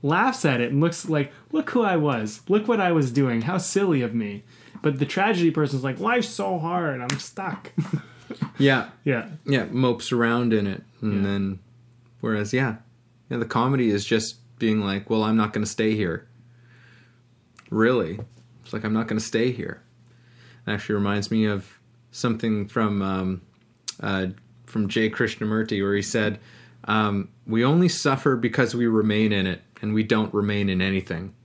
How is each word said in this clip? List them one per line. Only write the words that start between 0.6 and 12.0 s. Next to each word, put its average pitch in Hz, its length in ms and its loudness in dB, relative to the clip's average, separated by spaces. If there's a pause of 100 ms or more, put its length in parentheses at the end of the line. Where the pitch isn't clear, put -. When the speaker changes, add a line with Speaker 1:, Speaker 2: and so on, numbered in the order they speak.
Speaker 1:
it 120 100 0
and 139 120 2
looks 170 260 -2
like, 147 240 0 (180)
"Look 302 200 -2
who 247 120 2
I 190 140 2
was. 123 520 -2
Look 214 200 2
what 226 120 2
I 180 120 2
was 143 180 2
doing. 123 320 2
How 170 160 -2
silly 185 440 2
of 113 120 -2
me." 104 300 -4 (380)
But 147 160 0
the 143 80 0
tragedy 185 440 2
person's 139 320 -2
like, 131 160 -4
"Life's 233 300 0
so 196 300 -4
hard. 160 420 -2
I'm 127 180 -2
stuck." - 580 -10
<laughs> - 840 -8
Speaker 2:
Yeah. 135 300 4 (160)
Speaker 1:
Yeah. 117 240 -2 (180)
Speaker 2:
Yeah, 135 240 0
mopes 123 420 0
around 117 400 2
in 104 140 2
it. 98 160 -6 (180)
And 107 140 -2
Speaker 1:
Yeah. 98 160 0
Speaker 2:
then, 98 280 -4 (600)